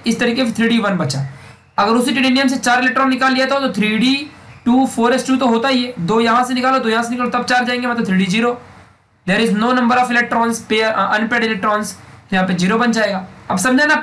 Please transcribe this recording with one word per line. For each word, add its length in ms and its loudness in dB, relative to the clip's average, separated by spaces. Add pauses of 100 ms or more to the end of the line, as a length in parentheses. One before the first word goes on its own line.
इस 140 0
तरीके 260 0
से 60 -2
थ्री 160 0
डी 100 2
वन 200 0
बचा। 260 -4 (540)
अगर 140 2
उसी 200 2
टिटेनियम 360 2
से 80 0
चार 240 2
इलेक्ट्रॉन 300 0
निकाल 220 0
लिया 140 0
था 140 0
तो 120 -2
थ्री 260 0
डी 160 2 (520)
टू 200 4
फ़ोर 280 0
एस 120 -2
टू 100 2
तो 100 0
होता 220 2
ही 160 0
है, 140 -10
दो 220 0
यहाँ 240 2
से 100 -4
निकालो, 240 0
दो 100 -2
यहाँ 140 0
से 80 -6
निकालो, 200 -4
तब 140 -2
चार 200 0
जाएंगे, 220 -4
मतलब 200 -2
थ्री 100 0
डी 100 2
ज़ीरो। 340 -2 (680)
There 160 2
is 140 2
no 160 0
number 260 2
of 140 0
electrons 480 0 (100)
pair, 220 0
uh, 240 -2
unpaired 280 0
electrons, 460 -2
तो 460 -10
यहाँ 100 2
पे 80 -2
ज़ीरो 240 0
बन 140 2
जाएगा। 320 -2 (260)
अब 80 -2
समझे 280 2
ना 160 4